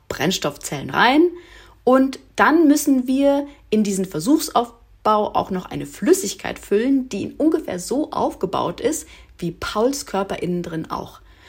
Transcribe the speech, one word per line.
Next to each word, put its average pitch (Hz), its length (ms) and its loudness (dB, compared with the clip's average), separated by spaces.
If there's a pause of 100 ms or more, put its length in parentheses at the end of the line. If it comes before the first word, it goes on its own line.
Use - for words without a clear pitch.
Brennstoffzellen 147 840 -6
rein. 233 320 4 (600)
Und 262 340 4 (160)
dann 294 320 6
müssen 277 400 4
wir 277 400 2 (240)
in 214 140 2
diesen 190 220 -2
Versuchsaufbau 214 1300 0
auch - 160 -2
noch 185 140 -6
eine 147 200 -8
Flüssigkeit - 720 -2
füllen, 254 500 0
die - 300 -6
ungefähr 311 400 0
so 254 320 -4
aufgebaut 175 680 -4
ist, 302 260 -4 (320)
wie 170 140 -6
Pauls 247 520 -2
Körper 196 380 -6
innen 175 220 -4
drin 165 260 -8
auch. - 300 -10 (280)